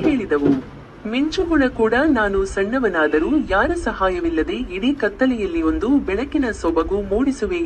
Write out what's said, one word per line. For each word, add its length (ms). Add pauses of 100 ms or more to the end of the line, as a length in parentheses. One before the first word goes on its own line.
ಹೇಳಿದವು. 500 (560)
ಮಿಂಚುಹುಳ 520 (160)
ಕೂಡ 160 (220)
ನಾನು 220 (120)
ಸಣ್ಣವನಾದರೂ 760 (260)
ಯಾರ 180 (120)
ಸಹಾಯವಿಲ್ಲದೆ 720 (200)
ಇಡೀ 140 (120)
ಕತ್ತಲೆಯಲ್ಲಿ 580 (100)
ಒಂದು 200 (180)
ಬೆಳಕಿನ 380 (140)
ಸೊಬಗು 380 (120)
ಮೂಡಿಸುವೆ 560